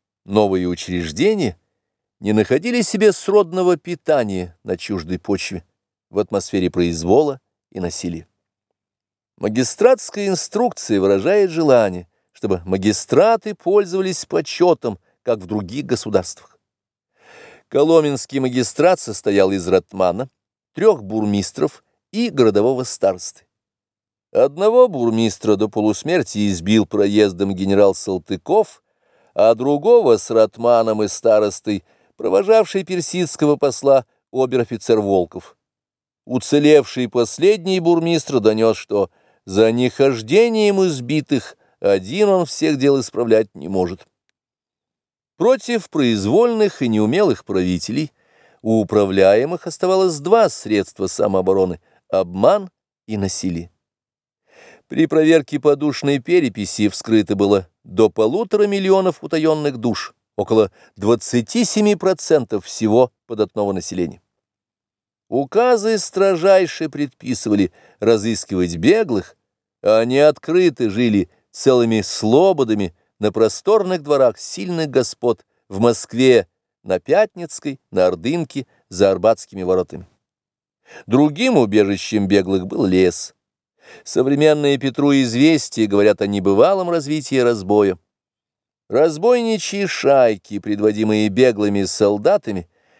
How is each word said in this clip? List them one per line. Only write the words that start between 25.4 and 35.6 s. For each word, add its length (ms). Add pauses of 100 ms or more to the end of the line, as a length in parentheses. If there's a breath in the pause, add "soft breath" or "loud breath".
до 120
полусмерти 800
избил 380
проездом 680
генерал 400
Салтыков, 880 (520)
а 200
другого 640
с 140
ратманом 720
и 60
старостой, 760 (320)
провожавший 680
персидского 720
посла 480 (280)
обер-офицер 680
Волков. 560 (720)